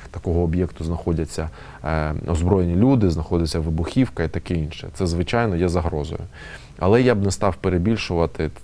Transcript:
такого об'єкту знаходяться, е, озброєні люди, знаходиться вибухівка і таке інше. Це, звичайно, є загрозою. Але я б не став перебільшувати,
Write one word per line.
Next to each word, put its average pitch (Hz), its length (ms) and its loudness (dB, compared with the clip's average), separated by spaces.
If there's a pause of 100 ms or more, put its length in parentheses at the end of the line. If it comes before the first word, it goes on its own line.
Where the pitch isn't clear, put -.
(120)
такого 87 300 0
об'єкту 85 420 0
знаходяться, 80 640 -2 (360)
е, 78 280 0 (140)
озброєні 87 480 2
люди, 113 340 6
знаходиться 82 500 0
вибухівка 82 640 0
і 78 40 0
таке 85 260 -4
інше. 82 400 -4
Це, 92 140 -2
звичайно, 90 480 0
є 87 140 2
загрозою. 80 520 -2 (580)
Але 110 220 4
я 123 140 6
б 98 100 0
не 98 60 2
став 95 240 0
перебільшувати, 87 920 0 (140)